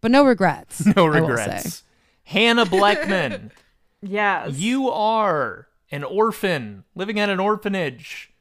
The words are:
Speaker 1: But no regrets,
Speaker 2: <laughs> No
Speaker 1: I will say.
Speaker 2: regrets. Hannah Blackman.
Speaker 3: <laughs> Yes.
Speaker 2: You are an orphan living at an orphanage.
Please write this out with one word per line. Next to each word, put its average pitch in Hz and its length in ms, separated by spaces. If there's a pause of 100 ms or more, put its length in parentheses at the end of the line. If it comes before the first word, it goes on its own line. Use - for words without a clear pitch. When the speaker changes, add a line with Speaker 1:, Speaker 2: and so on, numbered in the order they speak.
Speaker 1:
But 226 80
no 269 120
regrets, 185 640
Speaker 2:
<laughs> 208 100
No 175 140
Speaker 1:
I 147 100
will - 80
say. 117 160
Speaker 2:
regrets. - 380 (420)
Hannah 233 420
Blackman. 190 880
Speaker 3:
<laughs> - 40 (420)
Yes. 196 520
Speaker 2:
You 247 360
are 202 760 (240)
an 143 140
orphan 160 800 (100)
living 208 240
at 208 120
an 185 100
orphanage. 196 880 (100)